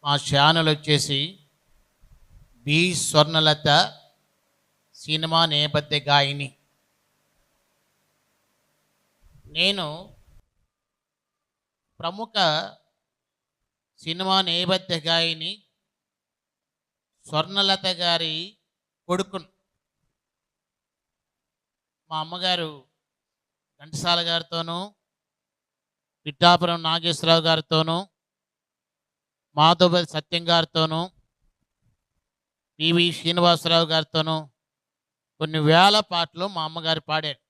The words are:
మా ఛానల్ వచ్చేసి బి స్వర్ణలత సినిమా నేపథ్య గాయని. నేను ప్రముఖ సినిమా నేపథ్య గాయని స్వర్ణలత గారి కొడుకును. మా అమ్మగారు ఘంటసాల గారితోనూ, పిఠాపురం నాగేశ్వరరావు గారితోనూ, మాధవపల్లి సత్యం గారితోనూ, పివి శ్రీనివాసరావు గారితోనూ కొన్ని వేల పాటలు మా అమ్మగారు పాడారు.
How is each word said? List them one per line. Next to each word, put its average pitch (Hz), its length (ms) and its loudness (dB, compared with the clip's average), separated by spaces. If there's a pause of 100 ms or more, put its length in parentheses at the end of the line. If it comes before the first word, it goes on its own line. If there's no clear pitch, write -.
మా 143 100 0 (160)
ఛానల్ 156 440 4
వచ్చేసి 147 460 0 (1500)
బి 147 140 2 (240)
స్వర్ణలత 156 640 2 (1400)
సినిమా 160 380 -2 (120)
నేపథ్య 147 440 -2 (100)
గాయని. 143 400 0 (3000)
నేను 185 300 -2 (2000)
ప్రముఖ 190 360 -8 (1700)
సినిమా 190 340 -2 (120)
నేపథ్య 180 480 -2 (100)
గాయని 165 440 -2 (1800)
స్వర్ణలత 190 600 -2 (160)
గారి 165 320 -2 (720)
కొడుకును. 185 420 -6 (2500)
మా 160 160 -6
అమ్మగారు 175 460 -4 (1120)
ఘంటసాల 160 380 -4 (100)
గారితోనూ, 165 500 -6 (1500)
పిఠాపురం 170 640 2
నాగేశ్వరరావు 165 600 2
గారితోనూ, 160 480 0 (1600)
మాధవపల్లి 170 580 4
సత్యం 170 360 -4
గారితోనూ, 160 500 0 (1800)
పివి 170 260 2 (120)
శ్రీనివాసరావు 170 760 2
గారితోనూ 160 440 -2 (1040)
కొన్ని 156 200 -4 (100)
వేల 185 260 6 (160)
పాటలు 170 340 -6 (100)
మా 165 120 -8
అమ్మగారు 160 420 -4
పాడారు. 151 400 -6